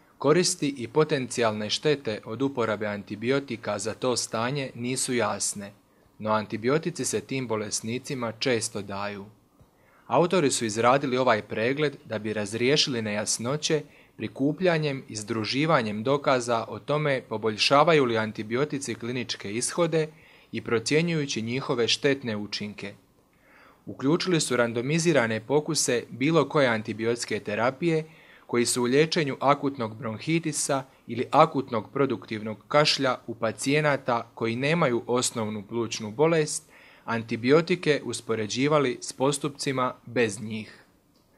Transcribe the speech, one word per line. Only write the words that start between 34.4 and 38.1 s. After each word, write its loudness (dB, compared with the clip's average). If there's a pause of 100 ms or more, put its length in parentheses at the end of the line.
nemaju 2
osnovnu 0
plućnu -4
bolest, 0 (340)
antibiotike 2
uspoređivali 0